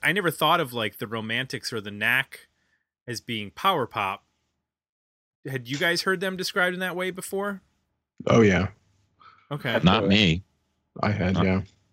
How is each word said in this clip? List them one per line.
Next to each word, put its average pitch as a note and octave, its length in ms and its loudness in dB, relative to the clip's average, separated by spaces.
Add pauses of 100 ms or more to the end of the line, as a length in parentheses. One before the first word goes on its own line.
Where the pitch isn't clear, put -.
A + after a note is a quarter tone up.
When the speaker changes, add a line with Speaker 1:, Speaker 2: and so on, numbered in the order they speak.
Speaker 1:
I D3 80 2
never F3+ 220 0
thought E3 260 2
of, C3+ 140 -4
like, A2 260 -4
the A#2+ 80 -6
Romantics A2+ 680 -6
or A2+ 80 -6
the G2+ 120 -12
Knack A#2 560 -2 (580)
as A#2 140 -8
being G#2 320 -8
power E3+ 340 0
pop. G2+ 380 -4 (1300)
Had B2+ 180 -6
you C#3+ 100 -4
guys E3+ 240 0
heard F#3+ 180 0
them F#3+ 160 -4
described F3+ 380 0
in F3+ 60 -8
that F#3 140 -6
way F#3 160 -4
before? G3 520 -8 (640)
Speaker 2:
Oh, A#2+ 160 6
yeah. F#2 260 4 (840)
Speaker 1:
Okay. B2 320 -2
Speaker 3:
Not G#2 240 4
me. F#2+ 360 4 (600)
Speaker 2:
I G#2 80 2
had, G2 260 0
Speaker 3:
Uh, F#2+ 60 2
Speaker 2:
yeah. F#2+ 180 2 (320)